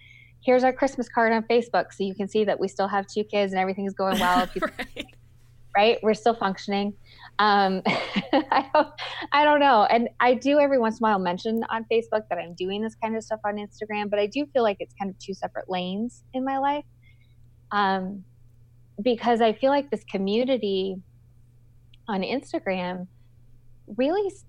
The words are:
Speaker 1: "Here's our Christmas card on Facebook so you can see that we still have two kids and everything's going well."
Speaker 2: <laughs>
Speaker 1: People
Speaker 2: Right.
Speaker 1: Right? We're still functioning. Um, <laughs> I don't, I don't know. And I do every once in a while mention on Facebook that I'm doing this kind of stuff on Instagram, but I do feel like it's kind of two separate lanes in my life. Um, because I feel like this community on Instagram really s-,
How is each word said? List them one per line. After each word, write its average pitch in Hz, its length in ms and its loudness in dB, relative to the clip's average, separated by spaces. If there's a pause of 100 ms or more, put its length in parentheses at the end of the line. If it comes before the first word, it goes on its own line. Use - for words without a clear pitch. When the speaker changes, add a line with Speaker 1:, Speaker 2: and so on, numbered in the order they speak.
(420)
Speaker 1:
"Here's 254 220 4
our 254 80 4
Christmas 262 360 -4
card 226 240 2
on 220 120 2
Facebook 233 480 0
so - 120 -6
you 190 100 -4
can 196 140 -6
see 214 160 0
that 190 160 0
we 196 80 0
still 196 200 -2
have 196 180 -2
two 208 180 -4
kids 202 280 -2
and 190 80 0
everything's 190 340 -4
going 190 260 0
well." 180 260 2
Speaker 2:
<laughs> 180 60 -10
Speaker 1:
People 190 160 -4 (100)
Speaker 2:
Right. - 280 -10 (720)
Speaker 1:
Right? 214 260 4
We're 214 120 2
still 226 200 2
functioning. 202 600 -4 (440)
Um, 202 440 4
<laughs> - 40 -4
I - 880 0
don't, 294 140 4 (440)
I 294 120 6
don't 294 160 6
know. 254 240 6
And 233 240 2 (120)
I 247 140 6
do 277 240 2
every 277 200 4
once 220 220 0
in 226 40 0
a 220 40 4
while 202 100 2
mention 190 520 -2
on 226 220 -4
Facebook 226 380 0
that 180 80 -2
I'm 170 160 -10
doing 190 280 -4
this 220 120 -6
kind 220 200 -6
of 220 80 -6
stuff 220 220 -8
on 208 120 -4
Instagram, 208 520 -8
but 208 100 -2
I 208 80 2
do 269 280 -4
feel 247 80 2
like 208 180 0
it's - 180 -14
kind 196 120 -6
of 190 80 -14
two - 160 -10
separate - 340 -10
lanes 185 540 -6 (100)
in 262 140 -6
my 269 120 -2
life. 285 260 -2 (880)
Um, 190 520 -2 (800)
because 233 400 2
I 226 100 6
feel 262 180 0
like 285 200 0
this 214 140 -4
community 196 920 -2 (1120)
on 202 140 -2
Instagram 185 840 -4 (920)
really 330 320 0
s-, - 200 -14